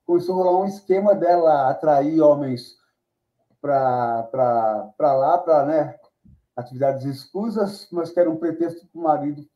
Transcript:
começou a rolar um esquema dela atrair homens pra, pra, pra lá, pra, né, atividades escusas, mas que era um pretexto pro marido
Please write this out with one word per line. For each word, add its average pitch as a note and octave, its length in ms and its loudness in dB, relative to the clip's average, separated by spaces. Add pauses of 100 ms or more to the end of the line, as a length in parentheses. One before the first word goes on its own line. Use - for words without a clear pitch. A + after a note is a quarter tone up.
começou F3 340 0
a F3+ 40 0
rolar F3+ 180 2
um G3+ 40 -2
esquema G3 480 0
dela D#3+ 540 2
atrair D3+ 520 2
homens C#3+ 560 2 (840)
pra, B2 680 0
pra, A2+ 680 0
pra D3 180 2
lá, C#3+ 240 2
pra, D#3 260 2
né, D3 320 -2 (600)
atividades C3 480 -4
escusas, G3 880 -6
mas E3+ 200 -6
que F3+ 100 -2
era E3 100 4
um D#3+ 60 -4
pretexto E3 520 -6
pro E3 140 -16
marido D3 420 -2 (120)